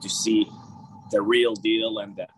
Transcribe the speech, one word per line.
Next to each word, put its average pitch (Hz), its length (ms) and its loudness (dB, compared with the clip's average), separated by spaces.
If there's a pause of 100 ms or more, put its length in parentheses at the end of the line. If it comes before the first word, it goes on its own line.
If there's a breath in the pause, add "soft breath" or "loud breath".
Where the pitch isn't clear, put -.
to 98 80 -10
see 107 400 2 (640)
the 104 100 4
real 117 320 4
deal 110 440 0
and 98 180 -10
the, 90 100 -8 (120)